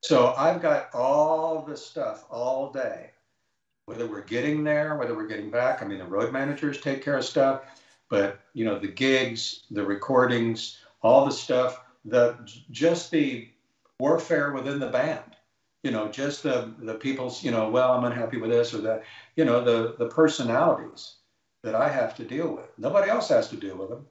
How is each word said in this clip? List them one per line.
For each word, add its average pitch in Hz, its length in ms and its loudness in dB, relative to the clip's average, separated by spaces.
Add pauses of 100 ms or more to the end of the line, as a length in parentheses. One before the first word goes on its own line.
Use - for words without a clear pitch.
So 127 340 4
I've 170 240 2
got 151 320 0
all 156 680 2
this 147 220 -12
stuff - 440 -8
all 131 440 -4
day, 127 380 -8 (760)
whether 117 200 -8
we're 104 180 -10
getting 151 400 -2
there, 151 320 0
whether 120 180 -4
we're 107 140 -8
getting 104 220 -8
back. 123 320 0
I 101 40 -8
mean, 98 120 -8
the 90 60 -12
road 104 280 -2
managers 139 480 -4
take 135 240 -4
care 143 120 0
of 127 80 -2
stuff, 135 380 2 (480)
but, 101 300 0 (120)
you 113 120 -2
know, 104 140 0
the 98 100 -6
gigs, 127 840 0
the 101 140 -2
recordings, 117 960 2 (240)
all 123 220 8
the 139 80 0
stuff, 127 480 0 (240)
the, 120 320 4 (360)
just 165 400 0
the 131 360 0 (520)
warfare 147 520 2
within 139 280 -4
the 127 80 -4
band, - 480 -2 (480)
you 131 80 -2
know, 107 160 -2
just 139 340 -6
the, 113 380 -2
the 113 140 -8
people's, 131 500 -6
you 120 80 0
know, 110 180 0
"Well, 127 220 4
I'm 123 120 2
unhappy 120 340 -4
with 110 120 -4
this 120 240 4
or 110 40 -4
that," 110 260 -2 (320)
you 160 80 4
know, 120 180 4
the, 117 340 2
the 113 120 -2
personalities 143 1080 2 (460)
that 110 140 -4
I 139 120 2
have 135 280 -2
to - 80 -12
deal 147 280 -4
with. - 240 -12
Nobody 196 320 2
else 233 200 0
has 120 220 4
to 117 60 -10
deal 95 200 -10
with 98 140 -10
them. 123 200 -12